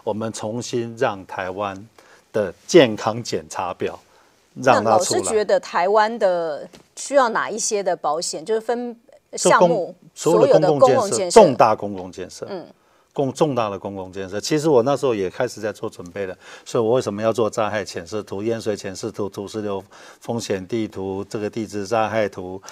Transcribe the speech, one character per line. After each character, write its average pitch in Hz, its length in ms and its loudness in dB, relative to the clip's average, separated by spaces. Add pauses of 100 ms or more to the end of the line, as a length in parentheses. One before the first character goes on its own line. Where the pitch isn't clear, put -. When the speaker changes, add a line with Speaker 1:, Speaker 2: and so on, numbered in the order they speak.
Speaker 1:
我 110 80 -2
们 110 200 -6
重 113 300 -8
新 117 340 -6
让 104 300 -2
台 92 240 -8
湾 95 360 -8 (460)
的 101 220 -2 (120)
健 127 280 6
康 110 260 -4
检 92 280 -6
查 90 260 -6
表 85 240 -8 (560)
让 127 220 4
它 117 60 4
出 - 20 -4
来。 - 0 -
Speaker 2:
那 113 60 2
老 110 120 4
师 - 200 0
觉 214 220 0
得 196 140 2
台 180 300 -2
湾 214 320 2
的 170 480 0 (260)
需 - 220 -10
要 254 140 6
哪 147 200 -2
一 208 80 -8
些 202 240 -2
的 180 140 0
保 160 240 -2
险？ 175 240 -8
就 220 100 -2
是 220 60 -2
分 240 360 -6 (360)
项 202 360 6
目， 175 240 0 (220)
Speaker 1:
就 - 160 0
公-， 175 80 6
所 - 80 8
有 208 140 8
的 - 80 4
公 147 100 4
共 - 100 10
建 254 120 6
设， - 0 -
Speaker 2:
所 - 0 -
有 - 0 -
的 - 0 -
公 196 100 -2
共 233 80 0
建 180 120 -2
设。 226 100 8
Speaker 1:
重 147 160 8
大 113 180 6
公 101 200 -6
共 92 180 -10
建 90 180 -12
设。 - 180 -14
Speaker 2:
嗯。 147 180 -12 (460)
Speaker 1:
公-， 135 200 -2
重 147 220 0
大 110 160 0
的 95 80 -8
公 101 160 -10
共 92 180 -10
建 95 160 -8
设， 101 120 -6
其 151 180 -2
实 147 100 0
我 123 140 6
那 139 140 2
时 139 100 -2
候 120 80 2
也 95 160 -2
开 127 160 -4
始 107 140 -10
在 104 120 -6
做 110 160 -10
准 95 220 -14
备 98 160 -8
了。 90 100 -12 (280)
所 - 160 -2
以 - 20 2
我 110 120 2
为 131 60 4
什 110 140 -4
么 104 80 -4
要 113 100 2
做 107 160 0
灾 104 220 -2
害 101 140 -4
潜 90 200 -10
势 107 200 -8
图、 98 180 -8
淹 113 180 -4
水 104 160 -4
潜 95 180 -10
势 113 140 -8
图、 101 200 -6
土 101 180 -10
石 107 160 -8
流 98 180 -6 (400)
风 117 200 -6
险 95 260 -4
地 110 220 -4
图、 95 420 -6
这 110 80 -8
个 104 100 -4
地 110 160 -6
质 98 220 -8
灾 110 220 0
害 104 200 0
图、 92 320 -10 (120)